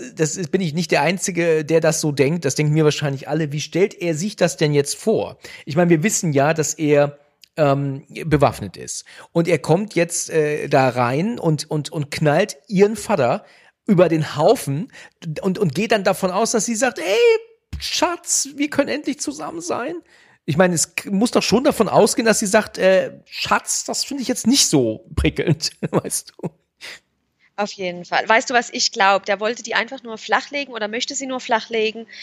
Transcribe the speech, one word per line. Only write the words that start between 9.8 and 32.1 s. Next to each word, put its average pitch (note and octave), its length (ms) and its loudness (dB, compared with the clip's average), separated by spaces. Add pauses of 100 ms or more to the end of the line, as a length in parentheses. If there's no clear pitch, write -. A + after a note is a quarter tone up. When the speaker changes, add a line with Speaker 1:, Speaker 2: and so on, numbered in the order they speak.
Speaker 1:
jetzt, E3+ 360 -2
äh, D3+ 360 -2
da C3+ 220 4
rein C3 500 -2
und, D#3 300 -2
und, D3+ 220 -4
und D3+ 200 -6
knallt D#3 460 0 (100)
ihren G#3 280 4
Vater D3 500 0 (400)
über F3 240 6
den D#3 260 -2
Haufen D#3+ 560 0 (500)
und, F#3 180 -2
und D#3 160 0
geht G#3 160 0
dann G#3+ 120 0
davon F#3+ 280 0
aus, G#3+ 200 -2
dass A3 140 0
sie A#3 100 -4
sagt, A#3+ 240 -2
„Ey, A4+ 800 0
Schatz, - 760 -2
wir C#4+ 140 -4
können C#4 200 -2
endlich C#4+ 300 -6
zusammen - 420 -10
sein.“ E4 340 -6 (500)
Ich C#3 120 -2
meine, F3+ 180 4
es - 200 -2
k-, - 140 -10
muss G3+ 220 2
doch A#3 100 2
schon B3 220 2
davon A3+ 240 2
ausgehen, G#3 380 4
dass G#3+ 140 4
sie A3 80 -2
sagt, G#3 300 0
äh, F#3 480 2
„Schatz, - 600 -4
das - 180 -4
finde C4+ 200 -6
ich - 40 -6
jetzt - 200 -2
nicht C4 200 4
so A#2 380 0 (100)
prickelnd“, - 560 -2 (100)
<laughs> - 100 -6
weißt - 500 -4
du? E3 80 -8 (1080)
Speaker 2:
Auf G3+ 180 -4
jeden F3+ 300 -8
Fall. D#3 240 0
Weißt A3+ 220 4
du, C4 60 -2
was A#3+ 160 0
ich B3 200 -2
glaub? G3 360 4
Der G3 120 0
wollte A3+ 220 -4
die A3+ 140 -6
einfach A#3 260 -4
nur A3+ 160 -12
flachlegen C4 560 -4
oder A3 140 -6
möchte A#3+ 260 -6
sie C4+ 140 -6
nur B3+ 120 -4
flachlegen. A3 680 -2 (160)